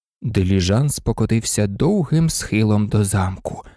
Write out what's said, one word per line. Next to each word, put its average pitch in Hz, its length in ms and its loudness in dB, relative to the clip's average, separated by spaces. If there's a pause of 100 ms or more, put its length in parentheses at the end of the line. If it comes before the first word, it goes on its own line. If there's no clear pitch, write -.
(220)
Диліжанс 98 800 0
покотився 110 680 -2
довгим 160 640 0
схилом 107 580 0
до 107 160 2
замку. 95 600 -4 (120)